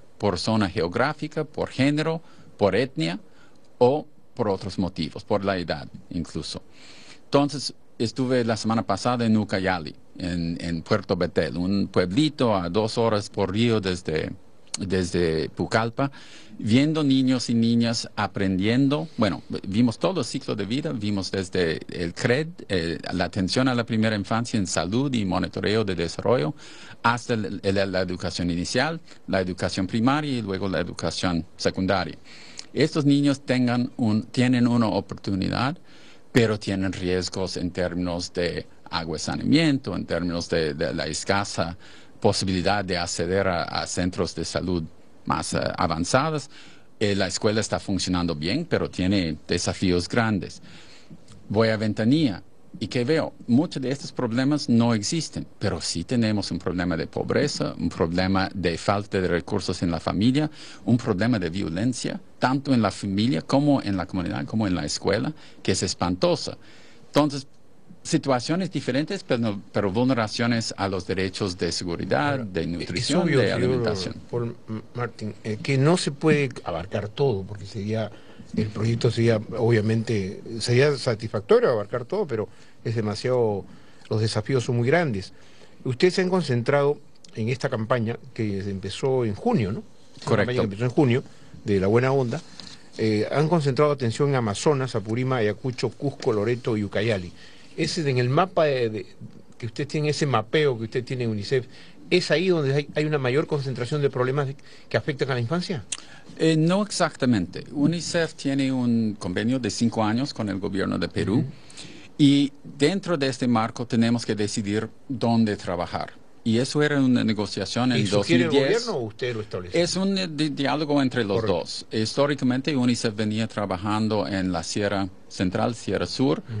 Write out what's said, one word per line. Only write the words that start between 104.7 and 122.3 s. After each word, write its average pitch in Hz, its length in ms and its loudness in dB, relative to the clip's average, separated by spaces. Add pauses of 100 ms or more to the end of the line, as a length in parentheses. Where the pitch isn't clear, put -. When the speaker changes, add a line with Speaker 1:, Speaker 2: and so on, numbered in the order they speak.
Speaker 2:
que - 80 0
afectan 131 340 -2
a - 40 2
la 120 40 0
infancia? 156 440 -2 (540)
Speaker 1:
Eh, 160 200 4
no 175 260 4
exactamente. 123 880 0
unicef 160 640 0
tiene 135 360 0
un 117 460 2
convenio 107 420 0
de 117 100 -2
cinco 113 340 0
años 117 300 0
con 107 160 -4
el 95 100 -2
gobierno 95 380 -2
de 90 100 0
Perú. 92 320 0
Speaker 2:
Ujú. - 60 0 (720)
Speaker 1:
Y 143 340 6 (260)
dentro 165 400 2
de 135 100 0
este 127 200 0
marco 113 400 0
tenemos 117 380 2
que 110 100 0
decidir 104 540 -2 (180)
dónde 113 480 2
trabajar. 87 560 -4 (320)
Y 113 140 2
eso 135 240 0
era 147 180 2
una 127 240 4
negociación 107 680 0
en 117 80 2
Speaker 2:
¿Y 104 80 0
sugiere 101 380 4
el - 40 0
Speaker 1:
dos 156 60 2
mil 139 120 6
diez. 233 180 2
Speaker 2:
gobierno 196 180 -2
o 110 40 -4
usted 123 280 -6
lo 110 60 -6
establece? 95 400 -2
Speaker 1:
Es 170 160 0
un, 190 200 0
eh, 185 120 -2
di-, 151 200 0
diálogo 143 520 0
entre 127 220 2
los 101 180 2
Speaker 2:
Correcto. 98 180 2
Speaker 1:
dos. - 320 -8
Históricamente, 131 840 0